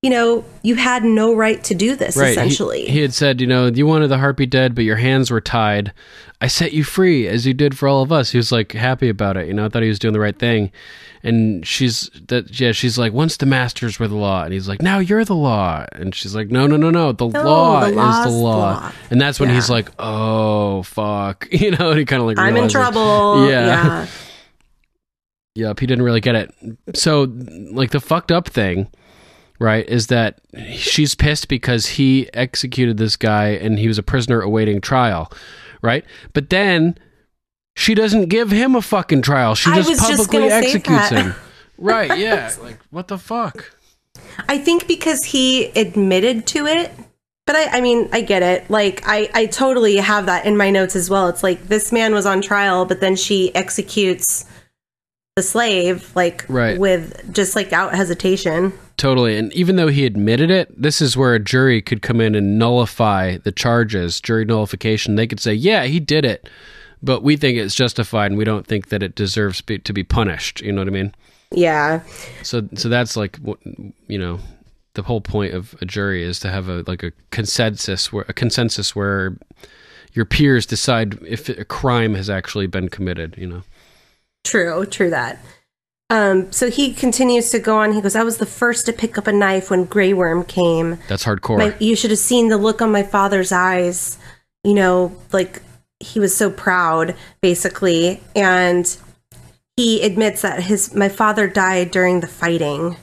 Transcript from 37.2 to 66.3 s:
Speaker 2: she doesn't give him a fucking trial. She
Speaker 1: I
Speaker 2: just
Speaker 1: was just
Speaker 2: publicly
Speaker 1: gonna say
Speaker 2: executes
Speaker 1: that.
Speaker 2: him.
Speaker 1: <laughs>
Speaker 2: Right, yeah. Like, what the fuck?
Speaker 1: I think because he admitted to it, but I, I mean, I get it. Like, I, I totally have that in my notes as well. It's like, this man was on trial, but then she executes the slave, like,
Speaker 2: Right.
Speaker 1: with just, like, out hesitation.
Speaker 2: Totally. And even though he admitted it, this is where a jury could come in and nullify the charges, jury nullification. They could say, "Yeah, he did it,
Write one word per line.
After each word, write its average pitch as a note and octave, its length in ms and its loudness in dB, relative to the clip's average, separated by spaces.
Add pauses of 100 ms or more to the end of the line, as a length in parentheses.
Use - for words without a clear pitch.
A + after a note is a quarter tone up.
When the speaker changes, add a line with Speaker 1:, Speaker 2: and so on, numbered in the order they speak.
Speaker 2:
she - 180 2
doesn't G#3+ 320 4
give G#3+ 240 2
him B3 240 4
a A#3 60 2
fucking F3 400 0
trial. B2+ 340 2
She - 160 2
Speaker 1:
I - 60 4
Speaker 2:
just D#4 120 4
Speaker 1:
was D4 100 2
just A3 120 4
Speaker 2:
publicly A3 280 2
Speaker 1:
gonna G#3+ 100 4 (120)
say B3 60 2
Speaker 2:
executes G3+ 420 2
Speaker 1:
that. A2+ 160 0
Speaker 2:
him. F2+ 140 -6
Speaker 1:
<laughs> - 60 -20 (320)
Speaker 2:
Right, G3 400 0
yeah. F#3 320 -2 (120)
Like, A#2 180 -18 (100)
what F3+ 200 -12
the G3 80 -6
fuck? A3 580 -8 (720)
Speaker 1:
I C#4 100 0
think E4+ 300 0
because D#4+ 380 0
he C4 460 2
admitted G3+ 760 2
to D4 200 -2
it, E4 220 0 (560)
but D4+ 120 0
I, D4+ 220 0
I - 20 0
mean, A#3+ 320 2
I A#3 80 0
get F#3+ 220 0
it. F3+ 280 0
Like, G3+ 340 0
I, G#3 280 0
I A3 140 2
totally A#3 500 2
have G3+ 300 0
that F3+ 180 0
in G#3 100 2
my G3 140 4
notes F#3+ 260 2
as F3+ 140 -2
well. F#3+ 180 2
It's F3 160 -4
like, F#3 240 -2
this G#3 240 0
man A3+ 220 2
was G3+ 120 0
on G3 160 0
trial, G3 440 0
but F3+ 160 -2
then F#3+ 160 0
she F#3+ 360 0
executes F#3 920 -2 (880)
the F#3+ 80 0
slave, F#3 720 -2
like, F3 320 -2
Speaker 2:
Right. B2 320 0
Speaker 1:
with F#3 540 -2
just, G3 240 0
like, G3 160 -4
out F3+ 200 0
hesitation. F#3 800 0 (240)
Speaker 2:
Totally. B2 420 2
And A2 140 -4
even F3+ 240 2
though E3 140 4
he C#3 160 2
admitted A2+ 440 2
it, F3+ 320 0
this C#3+ 200 0
is B2+ 160 0
where B2+ 180 4
a A2 40 2
jury B2 420 2
could A2 200 -4
come A#2 200 0
in A2 140 2
and G2+ 220 2
nullify A2 840 2
the G#2 120 -4
charges, G#2+ 720 -2
jury A2+ 240 -2
nullification. G#2+ 720 -2
They A2 120 0
could - 140 -8
say, A2+ 120 -2
"Yeah, E3 300 2
he D3 160 0
did D3+ 240 0
it, A2+ 240 -2 (560)